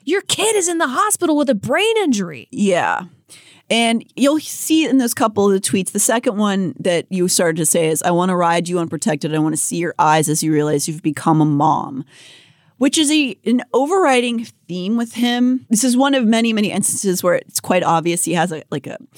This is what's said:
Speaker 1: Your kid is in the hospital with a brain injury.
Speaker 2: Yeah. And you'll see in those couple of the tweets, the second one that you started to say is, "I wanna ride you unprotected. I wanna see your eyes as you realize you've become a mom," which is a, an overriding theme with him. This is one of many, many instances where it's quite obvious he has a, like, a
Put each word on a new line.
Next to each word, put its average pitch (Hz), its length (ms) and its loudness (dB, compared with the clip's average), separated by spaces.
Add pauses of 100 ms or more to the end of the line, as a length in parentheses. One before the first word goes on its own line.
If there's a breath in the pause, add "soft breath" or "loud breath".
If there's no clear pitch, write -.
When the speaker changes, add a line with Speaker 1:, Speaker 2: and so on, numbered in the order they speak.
Speaker 1:
Your 370 180 -2
kid 427 340 -2
is 359 120 0
in 339 120 -2
the 320 80 0
hospital 320 500 0
with 285 120 2
a 247 60 4
brain 349 420 0
injury. 196 540 -2
Speaker 2:
Yeah. 165 520 0 (680 loud breath)
And 226 360 0 (100)
you'll 285 240 2
see - 480 0
in 262 120 2
those 240 160 0
couple 214 320 0
of 202 60 4
the 190 60 2
tweets, 196 320 -2
the 202 80 -4
second 233 380 0
one 196 420 0
that 175 300 -2
you 180 180 0
started 170 300 0
to 165 80 -2
say 165 220 2
is, 156 160 -2
"I 180 80 2
wanna 180 240 2
ride 170 340 0
you 175 100 -2
unprotected. 160 540 -4
I 156 60 0
wanna 156 180 0
see - 200 -4
your 165 200 -4
eyes 156 320 4
as 156 140 0
you 156 100 0
realize 147 340 0
you've 160 140 -8
become 156 400 0
a 151 40 4
mom," 143 600 0 (720 loud breath)
which 277 200 0
is 302 140 2
a, 294 240 0 (100)
an 247 180 0 (100)
overriding 254 720 2 (220)
theme 180 300 -4
with 233 160 -4
him. 240 560 0
This 233 140 2
is 240 140 2
one 277 160 2
of 262 120 2
many, 226 280 2
many 214 180 0
instances 190 520 -2
where 175 120 4
it's - 240 -6
quite 180 240 0
obvious 165 420 0
he 160 80 -2
has 175 180 0
a, 156 180 -8
like, 143 160 -6
a - 120 -12 (200 soft breath)